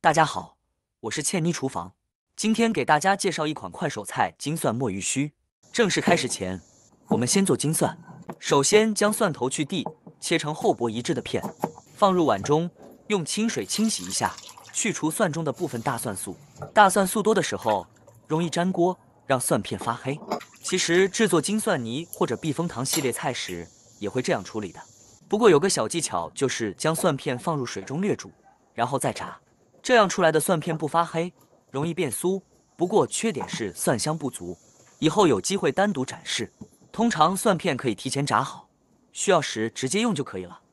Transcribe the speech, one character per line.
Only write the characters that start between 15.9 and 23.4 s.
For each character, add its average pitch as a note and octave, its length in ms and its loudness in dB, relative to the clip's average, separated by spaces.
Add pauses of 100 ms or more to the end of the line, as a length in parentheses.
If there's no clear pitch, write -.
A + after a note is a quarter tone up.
蒜 G#2+ 180 -6
素。 F#2+ 180 -10 (380)
大 G#3 160 8
蒜 F#3+ 180 2
素 G3+ 160 -2
多 G#3+ 120 4
的 F#3+ 80 4
时 - 120 -2
候 G2+ 320 0 (400)
容 D#3+ 160 -2
易 E3+ 60 -2
粘 F3 240 -2
锅， F3+ 260 2 (280)
让 C3 120 2
蒜 B2 220 0
片 G2 180 -8
发 A#2 140 -4
黑。 C3+ 260 -6 (440)
其 F#3 160 -4
实 F3+ 320 2
制 G#3+ 180 2
作 D#3+ 140 4
精 G#3+ 180 -2
蒜 D#3+ 240 -2
泥 B2+ 260 -6
或 - 160 -2
者 B2 80 -2
避 C#3+ 200 -2
风 E3+ 120 -2
塘 B2 160 -6
系 C#3 200 -2
列 B2 100 0
菜 C3+ 220 -4
时 E2+ 340 -10 (300)